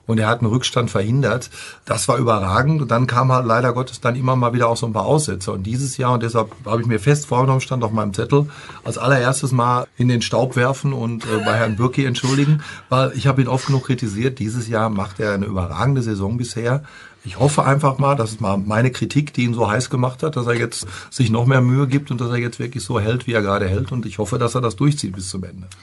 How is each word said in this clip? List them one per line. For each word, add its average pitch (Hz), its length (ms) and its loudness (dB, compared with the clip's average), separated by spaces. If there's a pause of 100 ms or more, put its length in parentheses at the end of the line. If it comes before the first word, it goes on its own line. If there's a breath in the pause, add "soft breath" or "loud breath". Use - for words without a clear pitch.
und 113 140 0
er 107 80 2
hat 117 140 2
einen 110 100 2
Rückstand 120 400 0
verhindert. 113 580 0 (360 loud breath)
Das 107 220 -2
war 123 100 2
überragend. 120 640 2
Und 113 80 -2
dann 123 160 2
kam 127 240 2
halt 127 160 2
leider 120 260 2
Gottes 123 260 -6
dann 120 160 0
immer 131 200 0
mal 123 180 2
wieder 120 160 2
auch 117 80 0
so 120 80 -4
ein 110 80 -4
paar 104 140 -2
Aussetzer. 110 460 0
Und 95 100 -4
dieses 127 340 -4
Jahr, 123 160 2
und 117 80 0
deshalb 110 300 0 (160)
habe 117 160 0
ich 123 40 -2
mir 110 120 2
fest 147 260 2
vorgenommen, 131 360 2
stand 123 220 -2
auf 107 80 -2
meinem 104 220 0
Zettel, 143 380 2 (320 loud breath)
als 117 160 -6
allererstes 127 520 2
mal 123 360 2 (100)
in 123 100 2
den 120 140 2
Staub 127 340 0
werfen 135 380 0
und, 117 320 -6
äh, 110 180 -2
bei 107 120 0
Herrn 113 220 0
Bürki 127 280 0
entschuldigen, 139 560 2 (280 loud breath)
weil 131 260 2
ich 127 100 -4
habe 135 160 4
ihn 120 60 2
oft 127 180 -2
genug 135 200 0
kritisiert. 120 520 -2
Dieses 107 300 -4
Jahr 110 240 0
macht 101 280 -4
er 107 140 0
eine 98 120 0
überragende 104 580 0
Saison 107 340 -2
bisher. 120 460 -2 (440 loud breath)
Ich 92 120 -14
hoffe 147 240 4
einfach 139 340 2
mal, 139 180 2
das 110 180 -2
ist 107 80 -10
mal 98 140 0
meine 107 360 2
Kritik, 143 420 -2
die 123 120 0
ihn 120 100 0
so 113 120 2
heiß 120 220 0
gemacht 127 320 -2
hat, 156 140 -2
dass 123 100 -2
er 120 80 2
jetzt 117 320 -4 (240 loud breath)
sich 113 220 2
noch 120 160 4
mehr 135 120 6
Mühe 131 280 4
gibt 139 240 0
und 120 100 -4
dass 117 80 -2
er 120 80 -2
jetzt 120 220 -4
wirklich 120 240 -6
so 120 160 -2
hält, 117 260 0
wie 117 80 -2
er 110 80 4
gerade 101 260 0
hält. 101 240 -2
Und 117 140 -4
ich 107 140 -8
hoffe, 107 180 -2
dass 120 160 0
er 127 80 0
das 110 140 -2
durchzieht 135 400 0
bis 95 140 -10
zum 95 140 -8
Ende. 92 220 -14 (180 loud breath)